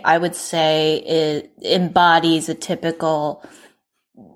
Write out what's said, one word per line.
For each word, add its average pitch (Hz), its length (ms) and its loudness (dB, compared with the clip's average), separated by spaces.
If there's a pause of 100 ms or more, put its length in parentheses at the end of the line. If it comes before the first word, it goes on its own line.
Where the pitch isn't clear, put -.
I 165 140 4
would 175 160 -2
say 156 600 0
it 156 560 -2 (120)
embodies 165 840 2
a 160 60 -6
typical 160 920 -4 (880)